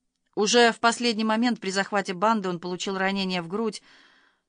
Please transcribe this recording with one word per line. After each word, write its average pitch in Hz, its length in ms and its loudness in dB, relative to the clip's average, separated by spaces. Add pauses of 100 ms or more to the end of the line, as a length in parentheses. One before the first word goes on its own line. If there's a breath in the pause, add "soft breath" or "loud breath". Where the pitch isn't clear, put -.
(340)
Уже 220 380 4
в - 80 -10
последний 233 440 0
момент 220 360 0
при 190 100 -4
захвате 196 440 -2
банды 202 340 0
он 175 100 -4
получил 180 380 -6
ранение 190 460 -2
в 165 60 -10
грудь. 214 340 -4 (680 soft breath)